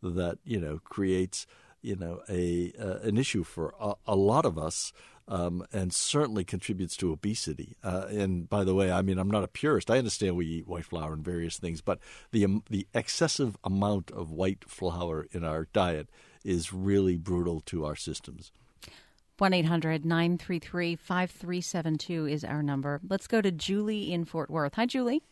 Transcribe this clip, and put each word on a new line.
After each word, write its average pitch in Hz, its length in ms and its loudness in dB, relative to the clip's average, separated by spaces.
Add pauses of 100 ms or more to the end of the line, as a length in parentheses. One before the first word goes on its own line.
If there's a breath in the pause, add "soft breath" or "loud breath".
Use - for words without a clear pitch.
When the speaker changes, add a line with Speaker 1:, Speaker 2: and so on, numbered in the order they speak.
Speaker 1:
that, 87 420 -2
you 110 160 -2
know, 80 240 -4
creates, 92 600 0 (340 loud breath)
you 104 160 -4
know, 87 320 -6
a, 87 500 0
uh, 95 240 -4
an 107 140 2
issue 117 280 2
for 80 360 -6
a, 101 140 -2 (120)
a 107 80 2
lot 104 300 6
of 87 140 2
us. - 340 -4 (360 loud breath)
Um, 87 440 -2
and 92 220 -2
certainly 117 500 0
contributes 92 520 -4
to 90 160 0
obesity. 78 720 -4
Uh, 92 280 -2
and 95 400 0
by 101 140 2
the 92 100 4
way, 95 160 6
I 90 120 4
mean, 95 160 2
I'm 95 120 2
not 104 140 2
a - 40 -4
purist. 143 400 0
I 127 100 6
understand 104 380 0
we 87 100 0
eat 82 200 -4
white 87 180 -6
flour 80 280 -6
and 78 120 -6
various 85 340 -4
things, 82 220 -4
but 92 200 -2 (320 loud breath)
the, 107 120 6
um, 101 240 2
the 98 240 -2
excessive 123 720 0
amount 98 480 0
of 80 220 -8
white 95 360 0
flour 85 640 -4
in 87 140 -6
our 80 280 -2
diet 87 360 2 (360 loud breath)
is 87 280 0
really 95 440 4
brutal 87 500 0
to 80 180 -4
our 76 100 -4
systems. - 560 -10 (880 loud breath)
Speaker 2:
One 190 160 4
eight 175 120 4
hundred 160 380 2
nine 170 340 4
three 175 200 -4
three 170 380 -2
five 180 340 -2
three 180 300 -6
seven 160 380 0
two 160 280 -2
is 151 160 -2
our 147 200 -2
number. 143 460 -2
Let's 196 200 -2
go 226 120 4
to 196 120 2
Julie 202 600 -2
in 170 120 0
Fort 160 260 -4
Worth. 151 240 0
Hi, 226 120 2
Julie. 254 460 0